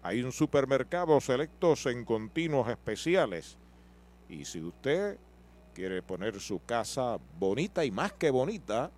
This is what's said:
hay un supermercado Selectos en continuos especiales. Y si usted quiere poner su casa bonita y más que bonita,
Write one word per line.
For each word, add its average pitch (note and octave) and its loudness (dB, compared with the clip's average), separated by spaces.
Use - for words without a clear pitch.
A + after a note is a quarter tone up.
hay G#2 -2
un B2+ -2
supermercado C#3+ 4
Selectos C#3+ 2
en B2 -2
continuos A#2 0
especiales. A2+ -2
Y D2 -12
si E2 -10
usted D#3+ -4
quiere F#2 -4
poner G2 -6
su F#2+ -6
casa A#2 -2
bonita A#2 0
y B2+ -2
más C#3 -2
que D#3 2
bonita, C3+ -2